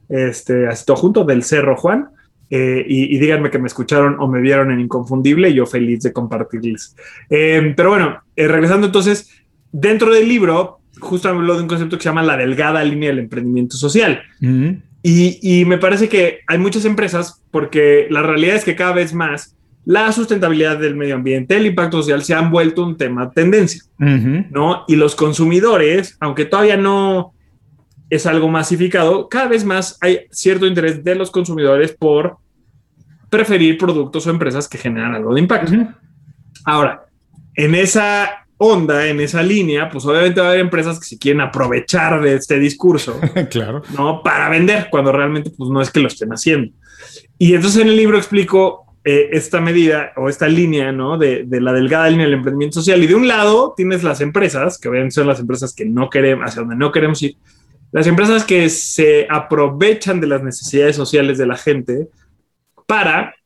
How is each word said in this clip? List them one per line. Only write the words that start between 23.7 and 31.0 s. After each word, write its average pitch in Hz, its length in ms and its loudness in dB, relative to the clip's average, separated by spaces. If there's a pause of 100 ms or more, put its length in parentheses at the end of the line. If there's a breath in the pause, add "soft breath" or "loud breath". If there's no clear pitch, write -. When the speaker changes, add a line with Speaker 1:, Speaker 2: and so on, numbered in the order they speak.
Speaker 2:
Ujú. 143 540 0
Speaker 1:
¿no? 151 360 -2
Y 160 100 4
los 147 180 2
consumidores, 170 1040 2
aunque 147 260 -4
todavía 202 320 2
no 196 560 0 (760)
es 156 180 -2
algo 160 220 2
masificado, 175 800 0
cada 254 180 -2
vez 226 180 0
más 185 360 -4
hay 180 280 0
cierto 190 380 0
interés 160 360 -2